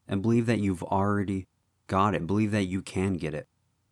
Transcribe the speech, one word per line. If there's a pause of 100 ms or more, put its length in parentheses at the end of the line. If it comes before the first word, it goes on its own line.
and
believe
that
you've
already (400)
got
it.
Believe
that
you
can
get
it. (440)